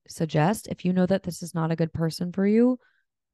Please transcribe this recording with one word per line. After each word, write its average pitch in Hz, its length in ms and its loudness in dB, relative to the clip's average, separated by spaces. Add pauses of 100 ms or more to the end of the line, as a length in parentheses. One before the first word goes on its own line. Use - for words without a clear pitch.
suggest, 160 600 0
if - 160 -8
you 180 80 0
know 185 140 2
that 190 180 0
this - 180 -8
is 175 140 -10
not 160 160 -2
a 165 40 -2
good 160 180 0
person 165 380 -4
for 196 140 0
you, 240 320 4 (560)